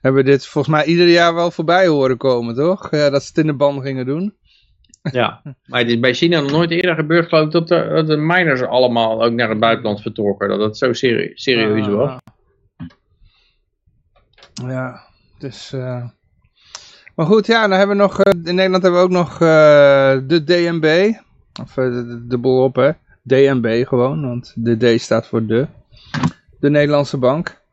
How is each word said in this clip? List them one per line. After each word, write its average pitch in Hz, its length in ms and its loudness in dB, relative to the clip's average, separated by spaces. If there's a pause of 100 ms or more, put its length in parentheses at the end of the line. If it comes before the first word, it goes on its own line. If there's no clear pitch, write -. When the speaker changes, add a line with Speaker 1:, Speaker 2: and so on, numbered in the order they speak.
Speaker 1:
hebben 135 240 2
we 135 60 2
dit 139 160 0
volgens 151 280 -2
mij 151 100 0
ieder 170 240 2
jaar 170 260 4
wel 170 160 -2
voorbij 175 360 0
horen 135 300 2
komen, 120 380 -2
toch? 165 360 -4
Ja, 147 200 2
dat 139 120 -2
ze - 60 -18
het - 100 -4
in 156 80 2
de 151 80 -2
ban 139 280 -2
gingen 131 240 -6
doen. 170 280 -6 (800)
Speaker 2:
Ja, 120 300 -2 (240)
maar 123 140 -4
het 117 80 0
is 117 120 0
bij 123 140 0
China 170 260 0
nog 139 100 -4
nooit 165 200 0
eerder 175 240 -2
gebeurd, 160 340 0
geloof 156 180 2
ik, 156 60 -8
dat 165 160 -2
de, 170 260 0
dat 156 120 0
de 151 100 0
miners 156 460 0
allemaal 117 600 0
ook 120 80 2
naar 117 160 -2
het 110 120 -2
buitenland 110 420 0
vertrokken, 101 460 -4
dat 101 120 -2
het 107 180 -4
zo 123 140 0
serie-, 117 420 -2
serieus 110 520 -2
Speaker 1:
Ja, 101 60 -2
Speaker 2:
was. 127 180 0
Speaker 1:
ja. 127 100 -14 (2500)
Ja, 127 320 -8 (380)
dus, - 340 -16
eh, 127 320 -8 (1080)
maar 165 120 -2
goed, 208 200 2
ja, 226 220 0
dan 190 100 2
hebben 202 180 2
we 202 60 2
nog, 196 200 0
eh, 190 100 4 (120)
in 175 100 -4
Nederland 185 280 0
hebben 175 180 2
we 185 60 4
ook 180 60 0
nog, 175 200 0
eh, 143 960 6
de 160 180 0
D 143 40 -12
N 170 320 0
B, 156 60 0 (760)
of, - 160 -12
eh, 131 80 -2
de, 123 220 -4
de, 120 200 -14
dubbel 127 380 0
op, 131 120 -2
hè, 131 140 2 (360)
D 123 40 -6
N 135 300 4
B 117 280 -2
gewoon, 135 380 -2
want 120 300 -10
de 117 200 0 (200)
D 120 40 -2
staat - 260 -4
voor 110 200 -4
de, 113 200 0 (960)
de 143 100 2
Nederlandse 147 480 0
Bank. 131 420 -2 (120)